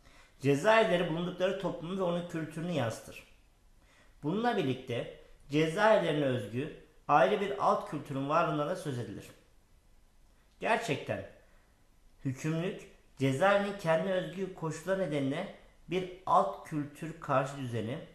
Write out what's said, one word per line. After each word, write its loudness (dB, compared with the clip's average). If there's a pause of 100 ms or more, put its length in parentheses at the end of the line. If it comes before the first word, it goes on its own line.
(420)
Cezaevleri 4
bulundukları -2
toplumu -4
ve 0
onun 0
kültürünü -6
yansıtır. -4 (1000)
Bununla 0
birlikte -4 (300)
cezaevlerine 4
özgü -2 (300)
ayrı 6
bir -2
alt 2
kültürün -6
varlığına 2
da -2
söz -6
edilir. -10 (1300)
Gerçekten -2 (960)
hükümlülük -4 (280)
cezaevinin 2
kendine 0
özgü -4
koşullar -4
nedeniyle -2 (320)
bir -2 (140)
alt 2
kültür -8
karşı 0
düzeni, -4 (160)